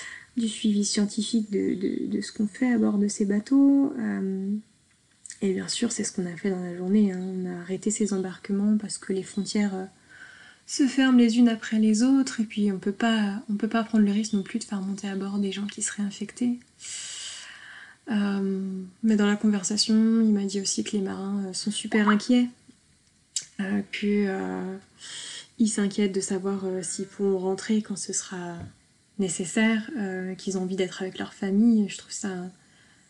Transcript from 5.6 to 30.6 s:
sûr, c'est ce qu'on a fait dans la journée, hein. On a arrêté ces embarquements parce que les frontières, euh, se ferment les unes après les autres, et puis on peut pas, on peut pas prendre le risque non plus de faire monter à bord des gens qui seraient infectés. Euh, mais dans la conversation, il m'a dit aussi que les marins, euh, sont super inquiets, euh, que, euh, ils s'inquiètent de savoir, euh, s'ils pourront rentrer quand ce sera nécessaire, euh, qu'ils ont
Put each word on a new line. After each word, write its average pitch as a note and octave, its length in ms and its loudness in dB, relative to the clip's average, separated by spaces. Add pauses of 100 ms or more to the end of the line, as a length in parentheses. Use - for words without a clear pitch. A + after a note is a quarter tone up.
sûr, A3 240 -2
c'est - 120 -4
ce - 80 -4
qu'on F#3 140 -4
a F3 100 -8
fait G3 140 -2
dans F3+ 140 -2
la F3 120 -8
journée, F#3+ 360 4
hein. F3+ 100 -6
On F#3 240 -6
a F3 160 -8
arrêté F#3 300 -4
ces G3+ 220 0
embarquements G3 640 0
parce G3 200 -6
que - 160 -6
les F#3+ 100 -2
frontières, G3+ 520 -2
euh, F#3 100 -6 (840)
se - 160 2
ferment C4 320 6
les A#3 200 6
unes A#3+ 100 8
après A3 320 0
les A3 240 4
autres, C4 380 4
et - 20 0
puis G#3 300 0
on F#3+ 40 -4
peut G3+ 140 -2
pas, G#3+ 580 0
on G3+ 60 0
peut G#3+ 140 -2
pas A3+ 160 0
prendre G#3+ 180 4
le G3+ 80 4
risque G#3+ 220 0
non G3 100 2
plus A3 160 -6
de - 60 -8
faire G3 160 -6
monter G3 260 -6
à G3 80 -6
bord G3 240 -4
des G3 140 0
gens G3 120 -6
qui G#3 160 -10
seraient - 220 -4
infectés. A#3+ 560 -4 (1500)
Euh, G3 720 -2 (180)
mais A3 140 4
dans G3+ 120 4
la G#3 100 4
conversation, G#3 580 2
il A3 380 6
m'a G3+ 100 2
dit G3 160 -4
aussi G3 240 -2
que - 80 -8
les G#3 100 0
marins, G3 440 -4
euh, F#3 80 -8
sont - 180 -2
super G#3+ 380 2
inquiets, A#3+ 400 4 (1120)
euh, G3+ 200 0 (120)
que, G#3 340 0
euh, F#3 480 -4 (840)
ils A3 100 4
s'inquiètent G3+ 440 0
de F#3+ 80 0
savoir, F#3+ 440 -2
euh, F#3 180 -2
s'ils F#3+ 240 -6
pourront G3 320 0
rentrer F#3+ 420 0
quand G#3 160 -8
ce - 160 -8
sera F3 440 -8 (600)
nécessaire, G#3+ 800 0
euh, F#3 380 -6
qu'ils F#3+ 220 -6
ont F#3 40 -2